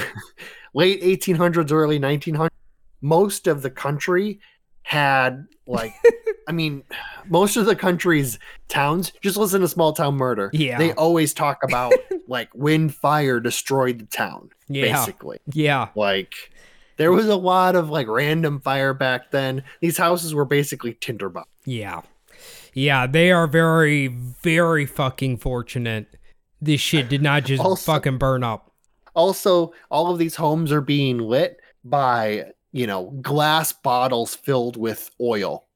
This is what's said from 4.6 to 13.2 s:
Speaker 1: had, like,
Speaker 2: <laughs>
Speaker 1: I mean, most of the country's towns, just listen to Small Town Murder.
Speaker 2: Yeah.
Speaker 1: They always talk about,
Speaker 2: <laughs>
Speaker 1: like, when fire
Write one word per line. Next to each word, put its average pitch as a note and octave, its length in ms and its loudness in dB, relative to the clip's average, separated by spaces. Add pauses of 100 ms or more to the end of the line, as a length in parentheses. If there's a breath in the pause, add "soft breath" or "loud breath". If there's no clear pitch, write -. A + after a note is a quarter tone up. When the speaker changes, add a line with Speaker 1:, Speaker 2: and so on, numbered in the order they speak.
Speaker 1:
had, C3+ 640 0 (200)
like, A#2 280 -6 (260)
Speaker 2:
<laughs> - 280 -8
Speaker 1:
I - 40 -6
mean, D#3 300 -4 (460 loud breath)
most G3 280 4
of G#3+ 80 2
the G#3+ 120 4
country's E3 640 0 (300 loud breath)
towns, D#3 420 0 (120)
just G3 160 -2
listen G3 240 2
to F3 60 2
Small D#3 260 2
Town C#3+ 220 0
Murder. A#2+ 360 -2
Speaker 2:
Yeah. C#3+ 240 -2
Speaker 1:
They D#3+ 160 2
always E3 400 2
talk C#3+ 300 -4
about, B2 300 0 (180)
Speaker 2:
<laughs> F4+ 180 -8
Speaker 1:
like, A#2+ 260 -6
when D#3 360 2
fire C#3+ 500 0